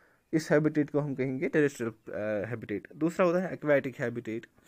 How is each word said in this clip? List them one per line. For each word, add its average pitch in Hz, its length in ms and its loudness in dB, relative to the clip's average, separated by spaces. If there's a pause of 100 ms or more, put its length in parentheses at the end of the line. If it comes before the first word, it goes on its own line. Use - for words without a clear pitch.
(320)
इस 156 180 0
हैबिटेट 151 400 4
को 143 100 2
हम 147 140 -4
कहेंगे 131 340 -2
टेरेस्ट्रियल, 135 640 0
अ, 104 360 -2
हैबिटेट। 107 480 -6
दूसरा 170 300 2
होता 170 120 4
है 185 140 -4
एक्वेटिक 139 480 0
हैबिटेट। 120 460 -4 (220)